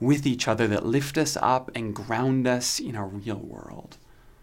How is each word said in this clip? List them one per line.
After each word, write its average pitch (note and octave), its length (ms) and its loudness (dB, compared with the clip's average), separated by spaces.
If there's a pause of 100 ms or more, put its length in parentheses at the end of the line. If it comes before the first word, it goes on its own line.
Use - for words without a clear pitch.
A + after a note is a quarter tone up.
with C#3+ 260 4
each B2+ 220 0
other A2+ 180 4
that G#2 180 2
lift C#3 320 0
us D#3 240 0
up B2+ 360 2
and A2 180 -4
ground B2 540 0
us B2 320 0
in D3 160 -6
our G2+ 100 -4
real G2+ 320 -6
world. - 580 -14 (460)